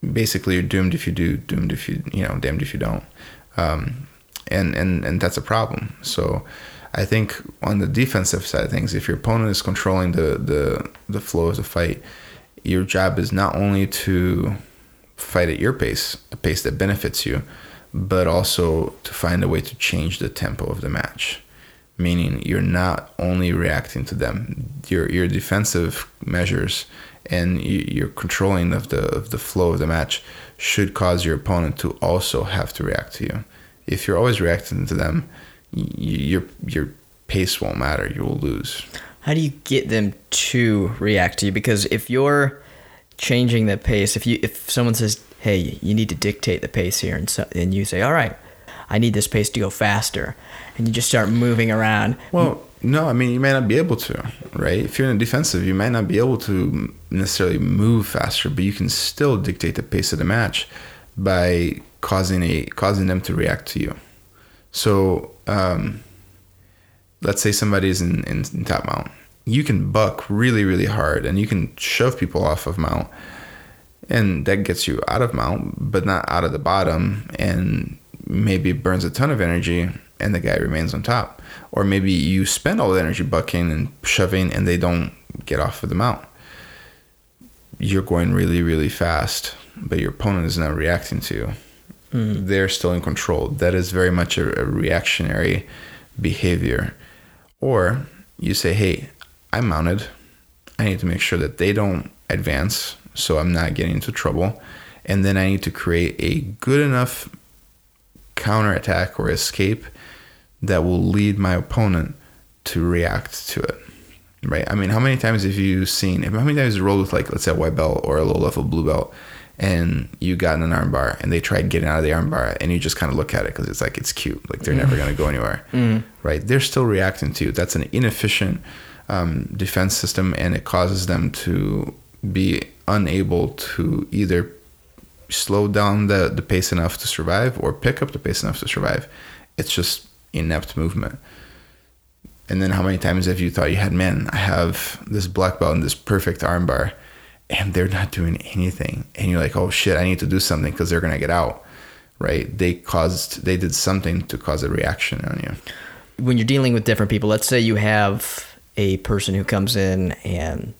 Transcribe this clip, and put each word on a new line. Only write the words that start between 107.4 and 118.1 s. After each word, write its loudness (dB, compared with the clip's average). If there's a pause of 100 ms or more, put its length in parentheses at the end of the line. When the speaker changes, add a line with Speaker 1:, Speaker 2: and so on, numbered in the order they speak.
Speaker 1:
counterattack 0
or 0
escape -2 (800)
that 2
will 2
lead 2
my 2
opponent 0 (480)
to -2
react 0
to -4
it." -4 (680)
Right? 0
I 0
mean, 0
how 2
many 2
times 2
have 0
you 2
seen, 0
how -2
many 2
times 2
you 0
rolled 4
with, 0
like, 0
let's -2
say 2
a 4
white 0
belt 2
or 2